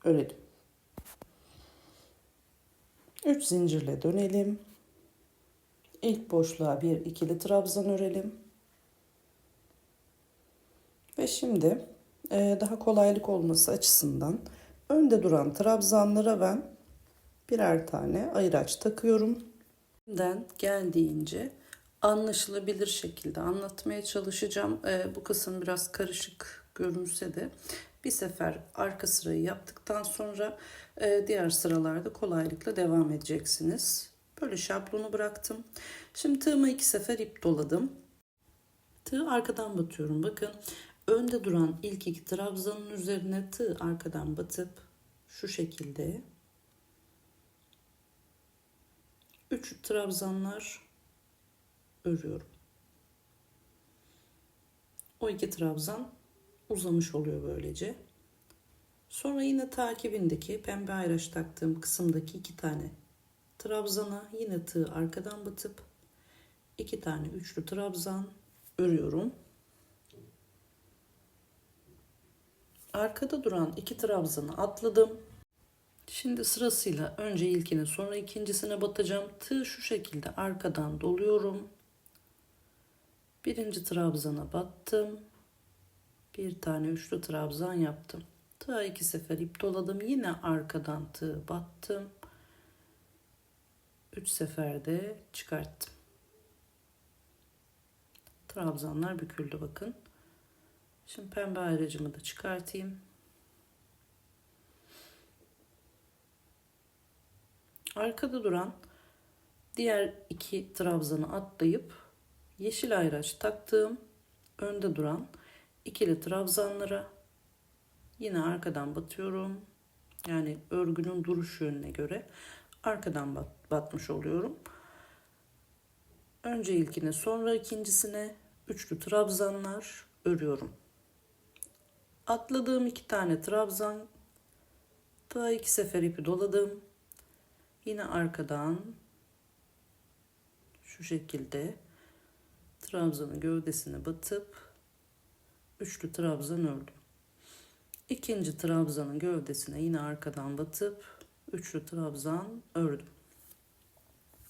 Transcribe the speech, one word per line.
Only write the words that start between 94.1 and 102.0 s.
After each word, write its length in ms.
Üç 140
seferde 880
çıkarttım. 600
Trabzanlar 720
büküldü 420
bakın. 340
Şimdi 220
pembe 300
ayracımı 540